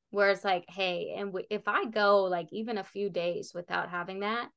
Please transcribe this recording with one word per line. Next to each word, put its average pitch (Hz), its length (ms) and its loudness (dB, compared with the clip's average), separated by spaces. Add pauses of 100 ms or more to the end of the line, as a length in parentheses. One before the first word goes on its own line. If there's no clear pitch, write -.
where 202 220 4
it's 190 120 0
like, 185 240 0
"Hey," 180 480 -4
and 202 140 -6
w-, 185 220 -6
if 208 160 -4
I 277 180 2
go, 208 380 6
like, 175 280 0
even 220 280 -4
a 190 40 -4
few 196 280 -4
days 170 420 -2
without 175 360 -4
having 180 320 -6
that, 220 360 -4